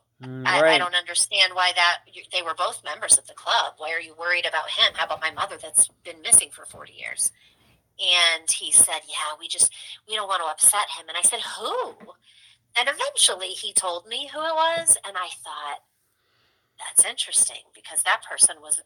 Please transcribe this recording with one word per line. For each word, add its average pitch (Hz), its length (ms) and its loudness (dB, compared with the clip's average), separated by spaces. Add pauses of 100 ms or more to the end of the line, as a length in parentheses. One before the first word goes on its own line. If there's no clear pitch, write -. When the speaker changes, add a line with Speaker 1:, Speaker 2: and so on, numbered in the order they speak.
(240)
Speaker 1:
Mm, 131 240 -8
Speaker 2:
I, - 120 4
I - 20 6
Speaker 1:
right. 160 160 8
Speaker 2:
don't 175 180 0
understand 180 580 2
why 180 220 2
that, 175 220 4 (100)
you, 175 240 -20
they 180 100 -2
were 165 120 -4
both 180 320 -4
members 156 320 2
of - 100 -4
the - 60 -20
club. - 440 0
Why 160 140 -8
are 165 80 -2
you 160 180 -12
worried 175 280 0
about 160 240 -2
him? 185 260 2
How 160 100 -2
about 151 140 -4
my 160 120 -4
mother 156 300 -6
that's - 280 2 (160)
been 165 160 -14
missing - 300 4
for - 140 -20
forty - 280 -18
years? - 400 -6 (680)
And 170 500 2
he 156 220 -4
said, 160 360 4
"Yeah, 156 300 -6
we - 120 -12
just, - 240 2 (340)
we 214 80 -6
don't 202 140 -4
wanna 180 160 0
upset 180 420 2 (100)
him." 160 120 -18
And 160 80 -6
I 180 40 -4
said, 226 200 2
"Who?" 311 540 -6 (840)
And 247 80 0
eventually 294 640 0
he 202 240 -10
told 180 340 0
me 262 260 -10
who 294 60 -8
it 320 160 -2
was, 330 500 2
and 196 120 -10
I 180 100 -6 (160)
thought, 147 400 -10 (960)
"That's - 240 4
interesting," - 600 -2 (100)
because - 300 -8
that 196 260 0
person 165 320 2
was 156 240 -6